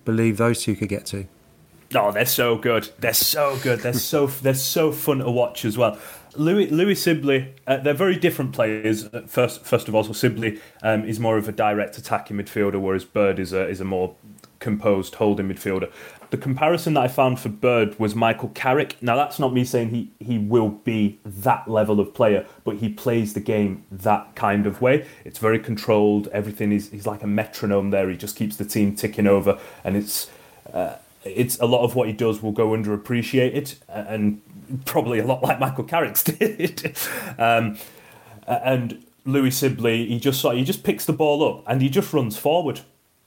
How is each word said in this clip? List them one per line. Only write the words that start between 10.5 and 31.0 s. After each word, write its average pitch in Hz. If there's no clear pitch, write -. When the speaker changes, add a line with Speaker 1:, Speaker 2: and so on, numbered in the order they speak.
Speaker 2:
um, 110
is 107
more 113
of 107
a 104
direct 104
attacking 104
midfielder, 101
whereas 95
Bird 98
is 90
a, 92
is 95
a 95
more 92
composed 104
holding 104
midfielder. 95
The 127
comparison 156
that 143
I 123
found 127
for -
Bird 113
was 107
Michael 113
Carrick. -
Now, 120
that's 143
not 131
me 127
saying 117
he, 120
he 117
will 107
be 104
that 104
level 107
of 98
player, 107
but 104
he 113
plays 110
the 104
game 104
that 98
kind 104
of 95
way. 139
It's -
very 110
controlled. 104
Everything 104
is, 104
he's 104
like 104
a -
metronome 101
there. 98
He 90
just 101
keeps 107
the 117
team 104
ticking 104
over, 98
and 95
it's, -
uh, 87